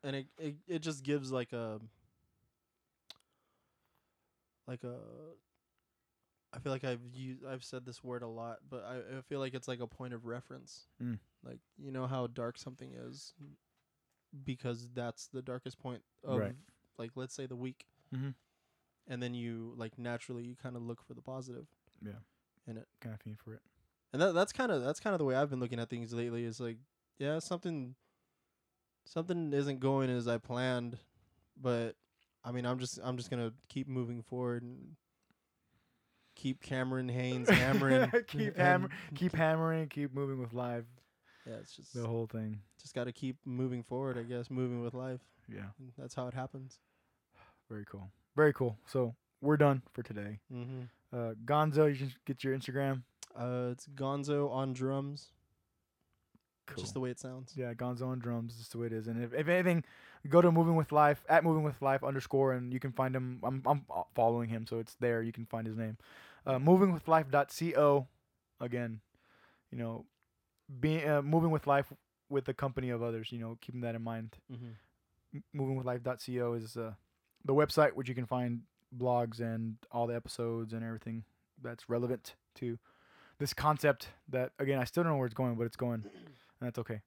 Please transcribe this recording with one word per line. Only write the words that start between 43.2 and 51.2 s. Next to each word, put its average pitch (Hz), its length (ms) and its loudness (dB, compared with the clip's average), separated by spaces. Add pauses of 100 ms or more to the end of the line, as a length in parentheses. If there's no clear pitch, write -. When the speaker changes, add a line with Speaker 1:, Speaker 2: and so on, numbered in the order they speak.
Speaker 1:
moving 123 380 -2
forward, 127 340 -4
I 117 60 -6
guess, 120 280 -6
moving 123 320 -2
with 120 100 -4
life. 127 280 -6 (280)
Speaker 2:
Yeah. 101 200 -10 (100)
Speaker 1:
And 127 180 -18
that's 127 160 -12
how 127 140 -6
it 123 60 -10
happens. 131 460 -10 (920)
Speaker 2:
Very 107 160 -10
cool. 98 260 -14 (240)
Very 147 180 8
cool. 117 320 -2
So 123 300 0 (260)
we're 147 160 6
done 139 240 6 (120)
for 120 100 -8
today. 104 360 -8 (140)
Speaker 1:
Mm-hmm. 127 280 -8 (300)
Speaker 2:
Uh, 117 220 -4 (100)